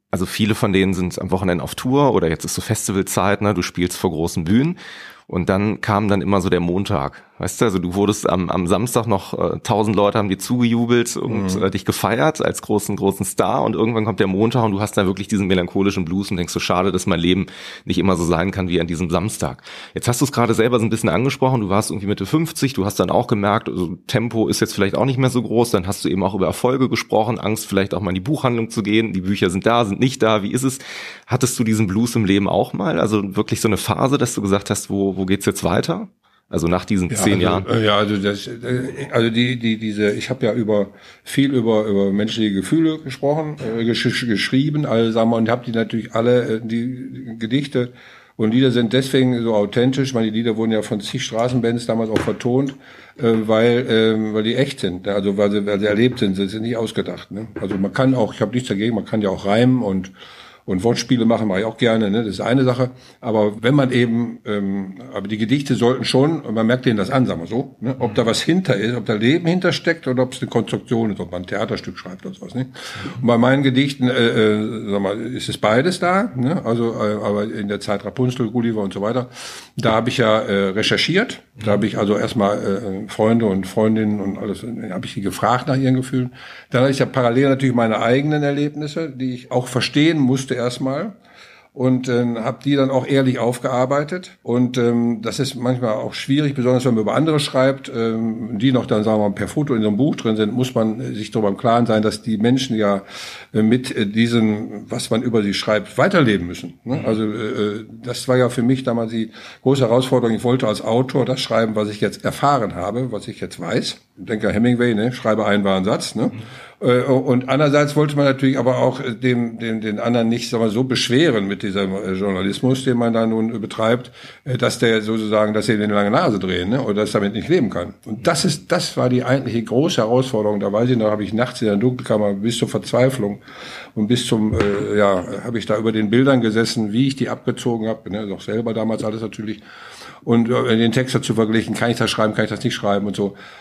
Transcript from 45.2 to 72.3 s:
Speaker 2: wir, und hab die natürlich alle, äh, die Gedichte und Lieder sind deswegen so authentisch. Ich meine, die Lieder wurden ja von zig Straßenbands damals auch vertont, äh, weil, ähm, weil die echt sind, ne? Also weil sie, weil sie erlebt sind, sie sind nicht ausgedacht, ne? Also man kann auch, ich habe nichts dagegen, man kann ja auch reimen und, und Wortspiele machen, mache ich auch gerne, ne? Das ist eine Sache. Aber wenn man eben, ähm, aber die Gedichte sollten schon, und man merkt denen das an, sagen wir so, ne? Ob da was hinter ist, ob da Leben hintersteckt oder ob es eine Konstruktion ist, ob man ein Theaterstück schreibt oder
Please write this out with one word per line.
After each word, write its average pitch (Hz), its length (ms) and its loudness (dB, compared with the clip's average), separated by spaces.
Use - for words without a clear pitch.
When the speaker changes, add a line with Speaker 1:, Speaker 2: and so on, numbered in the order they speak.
Speaker 2:
wir, 117 60 2
und 113 140 2
hab 123 160 0
die 120 60 -6
natürlich 113 440 -2
alle, 117 400 2
äh, 110 80 -4
die 123 720 -8
Gedichte 123 540 -2
und 110 140 0
Lieder 127 200 4
sind 117 220 2
deswegen 131 500 2
so 113 100 0
authentisch. 123 540 2
Ich 123 80 -6
meine, 113 160 0
die 107 60 -2
Lieder 117 180 0
wurden 113 160 0
ja 107 100 0
von 104 200 -4
zig - 220 -8
Straßenbands 117 640 0
damals 113 240 -2
auch 107 100 2
vertont, 123 520 -2
äh, 113 160 2
weil, 120 440 4
ähm, 110 440 2
weil 107 100 0
die 117 120 0
echt 135 240 0
sind, 90 260 -4
ne? 101 80 -2
Also 101 240 0
weil 104 140 4
sie, 101 140 0
weil 101 140 0
sie 104 80 0
erlebt 120 320 2
sind, 98 160 0
sie 98 120 -2
sind 110 160 -6
nicht 117 140 -4
ausgedacht, 101 520 -6
ne? 107 180 -10
Also 101 160 -4
man 95 160 -2
kann 131 220 2
auch, 113 180 0
ich - 80 -6
habe 104 120 -2
nichts 123 160 -2
dagegen, 110 260 0
man 98 100 -4
kann 110 160 -2
ja 98 80 2
auch 92 160 -4
reimen 120 380 4
und, 95 300 -2
und 95 180 -2
Wortspiele 117 420 2
machen, 110 220 2
mache 95 140 0
ich 110 40 -2
auch 113 120 -6
gerne, 113 340 2
ne? 110 80 0
Das 113 80 -2
ist 98 140 -6
eine 123 220 2
Sache. 127 280 0
Aber 107 420 0
wenn 127 100 4
man 131 180 4
eben, 120 540 0
ähm, 98 560 -4
aber 98 120 -6
die 104 120 -4
Gedichte 135 340 0
sollten 120 320 2
schon, 147 360 2
und 113 120 -8
man 110 140 0
merkt 127 180 0
denen 113 120 2
das 92 120 -2
an, 131 160 2
sagen 87 160 -4
wir 87 60 -10
so, 113 340 -4
ne? 131 160 -4
Ob 110 160 -4
da 117 140 2
was 110 120 0
hinter 165 360 2
ist, 110 200 -2
ob 113 120 -6
da 113 80 0
Leben 147 320 2
hintersteckt 170 600 0
oder 127 140 0
ob 127 120 -2
es - 100 -10
eine 104 80 -6
Konstruktion 113 600 -2
ist, 92 80 -6
ob 85 120 -8
man 90 100 -6
ein 90 60 -12
Theaterstück 104 500 -6
schreibt 92 260 -14
oder 95 120 -12